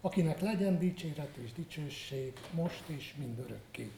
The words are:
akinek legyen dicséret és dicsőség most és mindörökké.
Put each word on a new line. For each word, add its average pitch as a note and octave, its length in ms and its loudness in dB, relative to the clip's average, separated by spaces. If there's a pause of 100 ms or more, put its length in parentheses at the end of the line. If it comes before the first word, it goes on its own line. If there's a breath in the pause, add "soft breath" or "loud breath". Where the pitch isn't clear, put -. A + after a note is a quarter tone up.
akinek D#3+ 380 4
legyen F#3+ 400 4
dicséret D#3 580 0
és A#2 160 -8
dicsőség C3+ 800 -4 (180)
most E3+ 340 0
és D3 320 -6
mindörökké. A#2 800 -6